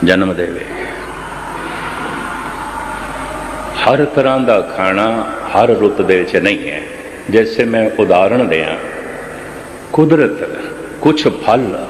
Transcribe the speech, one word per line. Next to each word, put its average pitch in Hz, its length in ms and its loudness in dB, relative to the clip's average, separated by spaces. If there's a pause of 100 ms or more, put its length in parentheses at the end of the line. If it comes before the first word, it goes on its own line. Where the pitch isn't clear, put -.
ਜਨਮ 92 300 4
ਦੇਵੇਗੀ। 85 500 -4 (3000)
ਹਰ 143 220 4
ਤਰ੍ਹਾਂ 135 340 2
ਦਾ 117 220 4
ਖਾਣਾ 98 760 0 (100)
ਹਰ 113 220 4
ਰੁੱਤ 104 320 4
ਦੇ 92 160 6
ਵਿੱਚ 90 180 0
ਨਹੀਂ 92 360 2
ਹੈ। 76 100 -8 (480)
ਜੈਸੇ 110 340 4
ਮੈਂ 113 260 2 (100)
ਉਦਾਹਰਣ 98 440 6
ਦਿਆਂ, 80 340 0 (1160)
ਕੁਦਰਤ 156 560 4 (520)
ਕੁਛ 156 260 4
ਫਲ 113 640 0